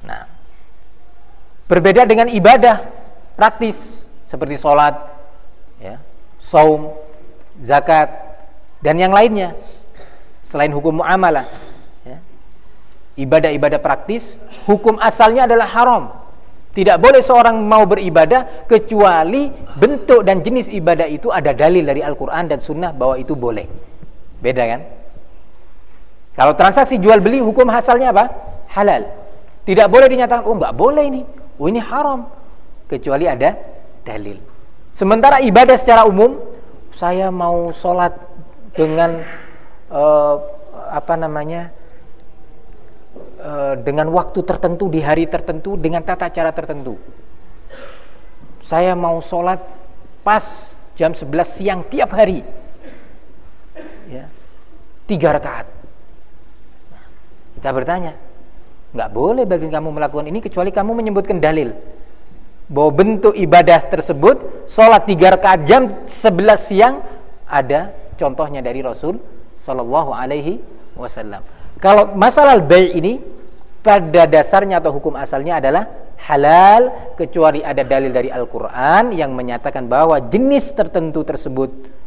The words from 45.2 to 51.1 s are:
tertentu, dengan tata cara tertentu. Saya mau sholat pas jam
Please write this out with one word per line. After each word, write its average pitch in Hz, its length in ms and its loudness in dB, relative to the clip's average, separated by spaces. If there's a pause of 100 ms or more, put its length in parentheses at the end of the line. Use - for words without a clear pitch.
tertentu, 170 480 -4
dengan 160 240 -2
tata 180 240 -4
cara 165 240 -4
tertentu. 147 480 -8 (1600)
Saya 180 400 0
mau 170 240 -2
sholat 175 360 -2 (680)
pas - 440 -2 (280)
jam 160 160 0